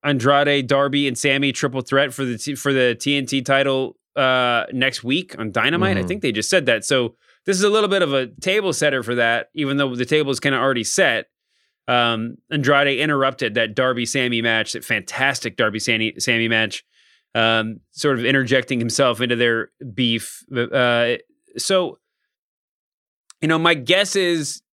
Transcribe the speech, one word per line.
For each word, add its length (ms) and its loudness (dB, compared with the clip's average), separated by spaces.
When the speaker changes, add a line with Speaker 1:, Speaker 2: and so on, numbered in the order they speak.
Speaker 1:
Andrade, 600 2
Darby, 420 2
and 80 -4
Sammy 360 0
triple 300 -4
threat 300 0
for 120 -6
the 140 -4
T-, 180 -8
for 160 -2
the 220 2
T 220 -2
N 100 -2
T 160 -2
title, 540 0
uh, 560 2
next 320 -2
week 340 -4
on 140 -6
Dynamite? 440 2
I 40 -2
Speaker 2:
Mm-hmm. 80 -4
Speaker 1:
think 140 -4
they 100 0
just 180 -2
said 160 2
that. 180 2
So 300 0
this 100 0
is 60 0
a 80 4
little 180 2
bit 140 2
of 100 0
a 140 0
table 480 -2
setter 280 0
for 120 -4
that, 400 0
even 240 -2
though 160 0
the 100 -2
table 260 0
is 100 -2
kinda 180 0
already 260 0
set. 460 0
Um, 480 2
Andrade 500 2
interrupted 540 0
that 200 -2
Darby 320 0
Sammy 360 -2
match, 300 0
that 120 -10
fantastic 720 -2
Darby 240 0
Sammy, 380 -2
Sammy 300 0
match, 360 -2
um, 460 0
sort 260 -2
of 60 -4
interjecting 540 0
himself 420 0
into 160 0
their 340 0
beef. 500 -4
Uh, 640 0
so, 400 -2
you 80 0
know, 100 4
my 160 4
guess 400 0
is 480 -2